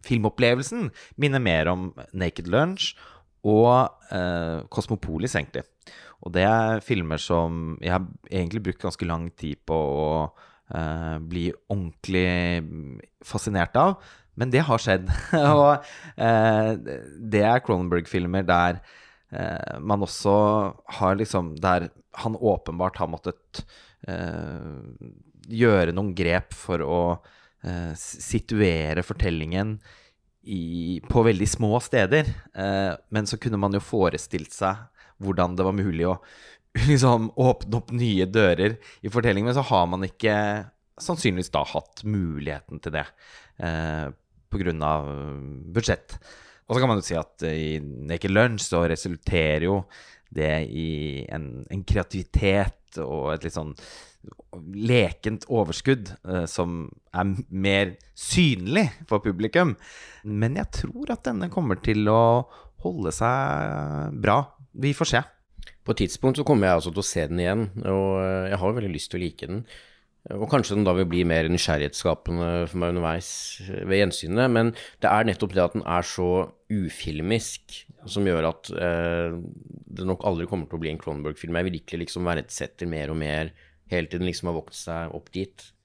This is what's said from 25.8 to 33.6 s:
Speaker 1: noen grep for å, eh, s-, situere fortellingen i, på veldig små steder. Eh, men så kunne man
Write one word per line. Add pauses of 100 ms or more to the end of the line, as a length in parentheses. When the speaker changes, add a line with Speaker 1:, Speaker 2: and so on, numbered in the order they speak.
Speaker 1:
noen
grep
for
å, (680)
eh,
s-,
situere
fortellingen (760)
i,
på
veldig
små
steder. (240)
Eh, (180)
men
så
kunne
man